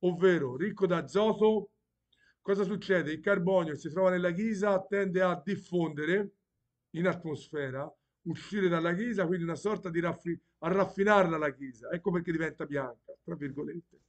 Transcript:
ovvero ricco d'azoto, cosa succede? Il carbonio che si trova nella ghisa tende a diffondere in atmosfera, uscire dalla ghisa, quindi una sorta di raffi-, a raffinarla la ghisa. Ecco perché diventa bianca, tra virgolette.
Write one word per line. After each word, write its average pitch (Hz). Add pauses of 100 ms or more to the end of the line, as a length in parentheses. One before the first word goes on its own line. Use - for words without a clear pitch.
ovvero 170
ricco 190
d'azoto, 208 (720)
cosa 196
succede? 180
Il 156
carbonio 185
che 139
si 165
trova 185
nella 180
ghisa 202
tende 190
a 180
diffondere 175 (580)
in 165
atmosfera, 147 (320)
uscire 185
dalla 170
ghisa, 202
quindi 170
una 165
sorta 202
di 170
raffi-, 170 (200)
a 160
raffinarla 190
la 151
ghisa. 131
Ecco 175
perché 175
diventa 160
bianca, 135
tra 139
virgolette. 147 (100)